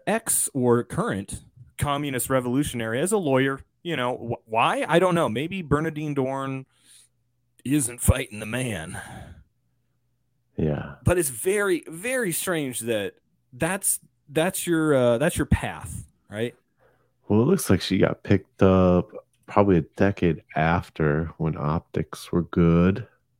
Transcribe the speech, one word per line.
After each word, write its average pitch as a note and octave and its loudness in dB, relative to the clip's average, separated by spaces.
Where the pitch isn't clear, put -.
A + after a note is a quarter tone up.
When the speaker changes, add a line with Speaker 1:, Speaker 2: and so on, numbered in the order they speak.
Speaker 1:
ex - -2
or B2 2
current D3+ -6
communist C#3+ -4
revolutionary B2 -2
as F#3 -2
a G#3+ 2
lawyer. C3+ 0
You E3 -6
know, B2 -4
wh-, - -18
why? D#3+ 0
I D#3+ 4
don't F3+ 2
know. D#3+ 2
Maybe E3+ -6
Bernadine D3+ -2
Dorn C3+ -4
isn't B2 -2
fighting B2 0
the A2 -8
man. A2 -6
Speaker 2:
Yeah. D2+ -4
Speaker 1:
But F3+ 2
it's D3+ 0
very, F#3+ -2
very G#3 -4
strange D3+ -4
that A2 -2
that's, E3+ -4
that's D#3 -2
your, D#3+ 2
uh, A#2+ 4
that's D#3 0
your D3 -2
path, - -2
right? A2+ -4
Speaker 2:
Well, G#2+ 4
it C3 4
looks F#3 2
like F#2 4
she F#2+ 0
got - 2
picked - 0
up F#2 6
probably G2+ 4
a D2 2
decade F#2 2
after D#2+ 0
when D#2+ -2
optics - -6
were F2 0
good. F2 4